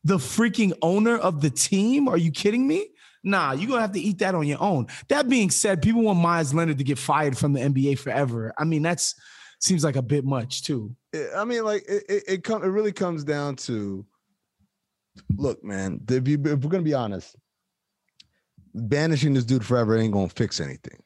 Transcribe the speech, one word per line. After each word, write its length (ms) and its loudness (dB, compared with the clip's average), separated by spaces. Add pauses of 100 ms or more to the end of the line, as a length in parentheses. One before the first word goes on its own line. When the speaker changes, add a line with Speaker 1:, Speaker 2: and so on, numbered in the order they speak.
Speaker 1:
the 140 4
freaking 540 2 (120)
owner 340 4
of 240 0
the 80 2
team. 580 2
Are 100 2
you 120 2
kidding 380 0
me? 220 -2 (340)
Nah, 300 0
you're 140 -2
gonna 140 0
have 120 -2
to 60 -2
eat 200 -2
that 160 0
on 100 0
your 160 -2
own." 240 2 (220)
That 200 2
being 220 4
said, 320 2
people 220 4
want 160 4
Myers 340 2
Leonard 240 0
to 60 -2
get 160 0
fired 360 0
from 180 0
the 80 0
N 100 2
B 200 2
A 40 2
forever. 600 -4
I 100 -2
mean, 180 0
that's, 320 -2 (440)
seems 240 2
like 120 0
a 80 0
bit 200 0
much 380 -4
too. 340 -6 (160)
Speaker 2:
Yeah, 240 -6
I 80 -2
mean, 200 -2
like, 260 -2
it, 180 -2
it, 200 -2
it 160 -2
come, 200 -4
it 40 0
really 240 0
comes 320 -2
down 320 -2 (100)
to, 400 -6 (1300)
look, 280 -4
man, 440 -6
if 200 0
you, 80 2 (100)
if 140 0
we're 100 -4
gonna 140 -2
be 100 0
honest, 420 -4 (1400)
banishing 600 0
this 120 2
dude 200 0
forever 320 4
ain't 160 2
gonna 160 2
fix 300 -4
anything. 460 -10